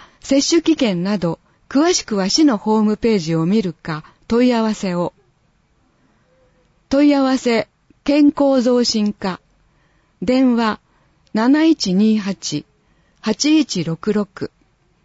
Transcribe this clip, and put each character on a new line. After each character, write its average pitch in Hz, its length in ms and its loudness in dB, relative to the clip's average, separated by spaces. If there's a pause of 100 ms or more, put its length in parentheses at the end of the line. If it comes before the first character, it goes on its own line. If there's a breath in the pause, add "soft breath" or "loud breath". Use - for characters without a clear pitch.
(200 soft breath)
接 277 260 0
種 330 160 2
期 320 120 2
限 190 280 -2
な 202 160 -4
ど、 165 200 -4 (300)
詳 320 240 2
し - 100 -2
く 214 140 -6
は 190 120 -2
市 320 160 2
の 240 140 2
ホ 220 220 0
ー - 20 0
ム 208 140 0
ペ 226 200 0
ー - 20 0
ジ 165 160 -4
を 160 120 -2
見 214 160 0
る 180 100 -4
か、 156 320 -12 (240 soft breath)
問 240 180 2
い 247 60 2
合 226 100 0
わ 220 120 -2
せ 185 200 -6
を。 175 180 -4 (1800)
問 294 200 4
い 285 60 4
合 277 80 2
わ 262 160 0
せ、 233 300 -2 (360)
健 294 320 4
康 269 240 2
増 247 240 2
進 208 280 -2
課。 - 280 -8 (800)
電 254 340 2
話、 220 240 -2 (520)
七 269 320 2
一 302 300 2
二 214 240 2
八、 185 480 -8 (540)
八 294 380 0
一 190 260 -2
六 170 280 -6
六。 - 380 -6 (540)